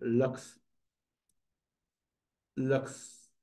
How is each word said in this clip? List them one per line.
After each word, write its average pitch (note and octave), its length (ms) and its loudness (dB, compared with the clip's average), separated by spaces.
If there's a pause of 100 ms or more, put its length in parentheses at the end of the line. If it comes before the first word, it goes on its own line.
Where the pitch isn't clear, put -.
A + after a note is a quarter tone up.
लक्स, B2 560 0 (2000)
लक्स, - 720 -2 (140)